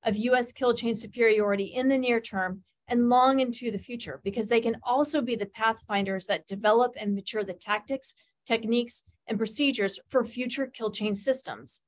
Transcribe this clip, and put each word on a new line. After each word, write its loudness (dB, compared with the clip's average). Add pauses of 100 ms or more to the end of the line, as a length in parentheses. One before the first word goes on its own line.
of 0
U 2
S 2
kill 2
chain -2
superiority 2
in -2
the 4
near 2
term -4 (260)
and 4
long 6
into -2
the -6
future, -10
because -4
they 4
can -2
also 0
be -2
the -4
pathfinders -2
that -2
develop 2
and -2
mature -4
the -8
tactics, -6 (300)
techniques, -2 (220)
and -4
procedures 0 (120)
for 2
future -4
kill -6
chain -4
systems. -4